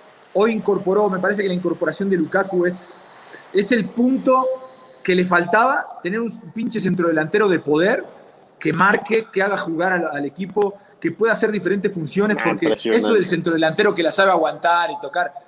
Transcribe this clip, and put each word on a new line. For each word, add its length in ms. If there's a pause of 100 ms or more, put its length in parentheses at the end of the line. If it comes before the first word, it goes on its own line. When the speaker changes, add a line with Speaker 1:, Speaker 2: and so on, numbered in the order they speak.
(320)
Speaker 1:
hoy 180
incorporó, 580
me 120
parece 220
que 60
la 60
incorporación 560
de 60
Lukaku 500
es, 300 (560)
es 180
el 140
punto 600 (600)
que 100
le 100
faltaba, 800
tener 160
un 180 (140)
pinche 300
centrodelantero 680
de 120
poder, 440 (540)
que 140
marque, 600
que 80
haga 160
jugar 360
al, 180
al 140
equipo, 500 (260)
que 120
pueda 200
hacer 200
diferentes 420
funciones, 460
Speaker 2:
Ah, 80
Speaker 1:
porque 180
Speaker 2:
impresionante. 400
Speaker 1:
eso 80
del 100
centrodelantero 680
que 80
la 80
sabe 220
aguantar 580
y 100
tocar 320 (160)